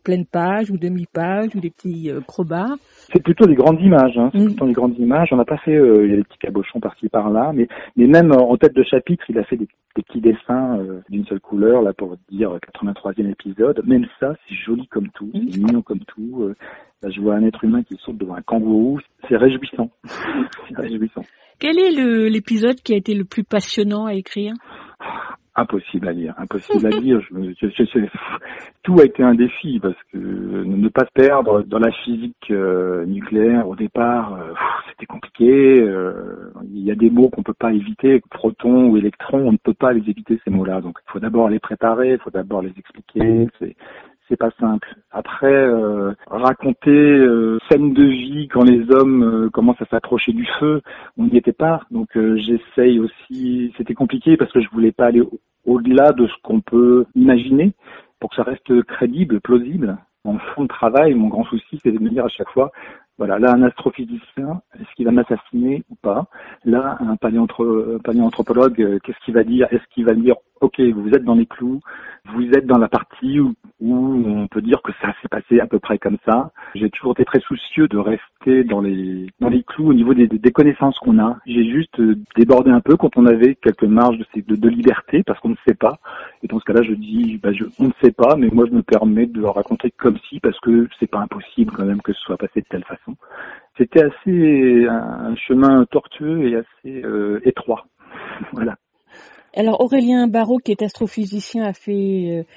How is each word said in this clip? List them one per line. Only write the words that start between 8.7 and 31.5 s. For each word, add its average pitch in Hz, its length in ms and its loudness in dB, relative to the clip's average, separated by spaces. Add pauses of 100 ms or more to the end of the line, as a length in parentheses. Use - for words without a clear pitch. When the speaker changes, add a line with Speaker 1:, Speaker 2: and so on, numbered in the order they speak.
Speaker 2:
de 135 80 4
chapitre, 135 480 -2
il 113 80 -4
a 104 60 -2
fait 127 120 -6
des, 110 120 -8 (280)
des 107 60 -4
petits - 180 -12
dessins, 123 600 0
euh, 95 280 -10
d'une 101 160 -6
seule 98 160 -8
couleur, 110 400 2
là, 98 140 0
pour 90 220 -12 (140)
dire, 98 220 -4
euh, 87 60 -8
quatre-vingt-troisième 101 720 -8
épisode. 107 560 -2
Même 123 180 2 (160)
ça, 139 140 -4 (140)
c'est - 60 -16
joli 117 340 -8
comme - 260 -6
tout, 104 180 -14
Speaker 1:
Mm. 226 180 -6
Speaker 2:
c'est 185 100 -6
mignon 233 200 0
comme 98 200 -8
tout. 117 420 -12
Euh, 101 120 -4 (480)
là, 101 60 -10
je 95 140 -10
vois 104 140 0
un 110 80 2
être 110 200 -2
humain 117 200 2
qui 95 200 -16
saute 113 140 -12
devant 92 160 -10
un 87 80 -14
kangourou. 113 580 0 (300)
C'est 120 80 4
réjouissant. 127 520 0 (140)
<laughs> - 640 -10
C'est - 80 -18
réjouissant. - 460 -8 (360)
Speaker 1:
Quel 320 200 -2
est 370 140 2
le, 233 360 0
l'épisode 220 540 0
qui 240 100 -4
a 208 40 2
été 208 180 -2
le 196 100 -4
plus 202 200 -6
passionnant 208 600 -4
à 220 100 -6
écrire ? 202 380 -8 (1040)
Speaker 2:
Impossible 101 500 -6
à 87 80 -6
dire, 82 240 -10
impossible 101 480 -2
à 107 40 2
Speaker 1:
<laughs> 110 100 -2
Speaker 2:
dire. 123 280 0
Je 92 60 -18
me, 92 140 -8 (120)
je, 110 60 -4
je, 101 160 -2
je, 117 160 -2
pff, - 220 -4 (640)
tout 180 160 6
a 143 40 10
été 127 200 2
un 123 100 6
défi 120 460 -2
parce 95 160 -4 (160)
que 98 60 -16
ne, 95 580 -8
ne 104 120 2
pas 127 160 0
se - 80 -6
perdre 131 520 2